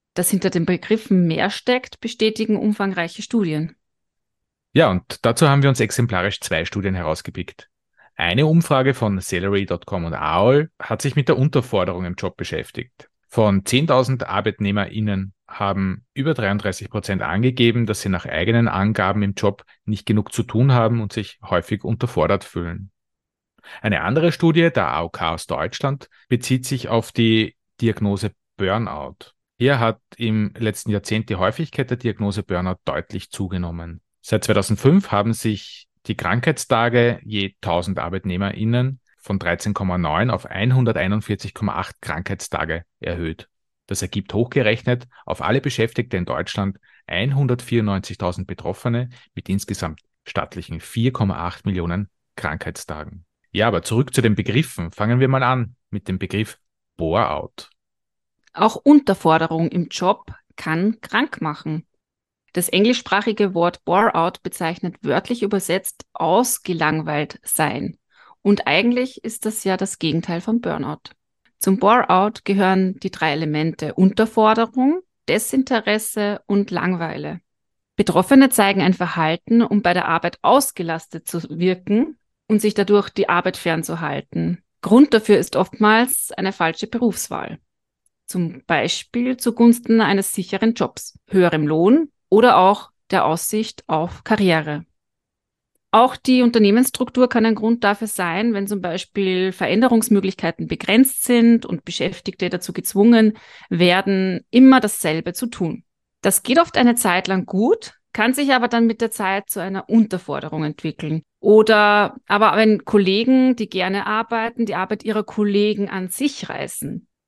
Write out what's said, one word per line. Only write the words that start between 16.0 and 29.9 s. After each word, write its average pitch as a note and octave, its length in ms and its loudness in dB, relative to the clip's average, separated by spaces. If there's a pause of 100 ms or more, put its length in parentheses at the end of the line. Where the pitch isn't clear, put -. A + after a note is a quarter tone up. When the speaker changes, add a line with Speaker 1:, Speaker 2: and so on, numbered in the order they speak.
Speaker 2:
über C#3 200 -2
dreiunddreißig G2+ 560 -4
Prozent G2 320 -4
angegeben, A#2 640 2
dass G#2 160 -4
sie G2+ 80 -4
nach F#2 160 -4
eigenen A2+ 420 0
Angaben G2+ 540 0
im G2+ 120 -2
Job G2 300 -2 (220)
nicht G#2+ 200 -6
genug G#2 280 0
zu A#2+ 100 -2
tun B2+ 300 2
haben A#2 280 2
und G#2+ 120 -8
sich - 280 -10
häufig - 440 -4
unterfordert G2+ 580 0
fühlen. F2 480 -10 (920)
Eine A2+ 200 0
andere D#3 320 0
Studie, E3 400 2
der F#2 140 0
A C#2 160 -2
O E2+ 60 -8
K E2 240 -4
aus E2 120 -10
Deutschland, F#2+ 640 -6 (180)
bezieht B2+ 380 -2
sich - 240 -6
auf A2+ 240 -2
die A2 420 0 (240)
Diagnose G#2 520 -2 (260)
Burnout. G2 760 -6 (240)
Hier C3 220 2
hat A2+ 220 0 (160)